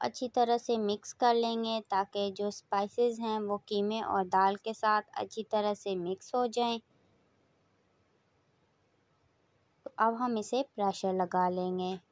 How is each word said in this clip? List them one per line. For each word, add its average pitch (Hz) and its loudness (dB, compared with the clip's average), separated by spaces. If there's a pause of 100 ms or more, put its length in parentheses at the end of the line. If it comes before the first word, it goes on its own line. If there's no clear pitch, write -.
अच्छी 240 -4
तरह 240 4
से 233 0
मिक्स 208 -2
कर 240 4
लेंगे 226 0 (120)
ताकि 202 0
जो 202 -4
स्पाइसेस 226 0
हैं 220 -2
वो 202 -2 (100)
कीमे 208 0
और 196 0
दाल 190 4
के 220 -8
साथ 214 2 (140)
अच्छी 208 -6 (100)
तरह 208 2
से 196 -4
मिक्स 185 -6
हो 247 2
जाएं। 233 0 (3000)
तो - -14
अब 226 2
हम 240 -2
इसे 240 -2
प्रेशर 196 -2
लगा 180 2
लेंगे। 185 -4 (140)